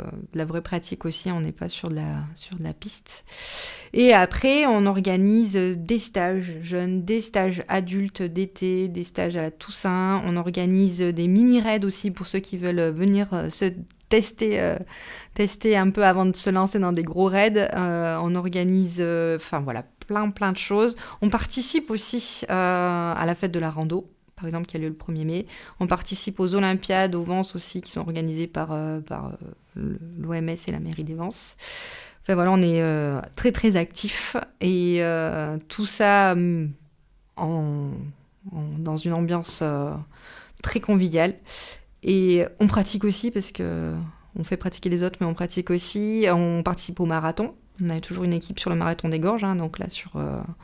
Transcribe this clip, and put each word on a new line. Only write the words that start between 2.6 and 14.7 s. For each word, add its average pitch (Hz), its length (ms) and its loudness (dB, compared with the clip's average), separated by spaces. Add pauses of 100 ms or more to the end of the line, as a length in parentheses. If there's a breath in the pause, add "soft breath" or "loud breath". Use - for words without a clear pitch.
la 156 80 -6
piste. - 520 -12 (680 loud breath)
Et 247 220 8
après, 262 520 4
on 214 200 6
organise 196 680 4
des 185 460 0
stages 180 600 -2
jeunes, 180 440 -2
des 220 160 0
stages 190 480 0
adultes 190 540 -2
d'été, 185 640 -2
des 175 160 -6
stages 175 320 -2
à 165 60 -2
la 160 100 -4
Toussaint, 190 760 -2
on 175 100 0
organise 180 680 2
des 175 260 0
mini-raids 220 560 6
aussi 196 260 -2
pour 180 160 -8
ceux 190 140 -4
qui 190 180 -8
veulent 175 320 2
venir, 196 420 4
euh, 160 160 -2
se 190 180 -2 (420)
tester, 220 520 2
euh, 180 160 0 (580 loud breath)